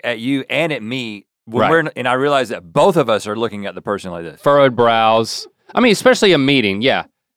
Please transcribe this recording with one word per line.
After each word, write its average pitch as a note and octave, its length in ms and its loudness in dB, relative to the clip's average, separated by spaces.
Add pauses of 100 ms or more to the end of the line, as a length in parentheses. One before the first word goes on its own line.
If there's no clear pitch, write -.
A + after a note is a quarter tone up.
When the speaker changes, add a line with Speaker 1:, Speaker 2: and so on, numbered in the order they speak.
Speaker 1:
at A#2+ 140 -6
you C3 320 -4
and D3+ 220 -2
at A#2 100 -8
me A2+ 440 -10 (200)
when A2+ 160 -2
Speaker 2:
Right. G3 80 2
Speaker 1:
we're E3 100 4
in, D#3 160 -4
and B2 100 -8
I B2 80 0
realize C3 360 0
that F2 200 -12
both D#3+ 280 2
of B2 100 0
us G#2 180 -2
are G#2+ 100 -6
looking G#2 280 -8
at F#2 100 -10
the F2+ 60 -14
person F#2+ 300 -8
like E2+ 140 -12
this. D#2 180 -16
Speaker 2:
Furrowed C#3 340 4
brows. A2+ 720 2 (260)
I G#3+ 60 0
mean, A#3+ 120 4
especially A3 400 4
a D3+ 60 4
meeting, A#2+ 440 0
yeah. G#2+ 220 0 (320)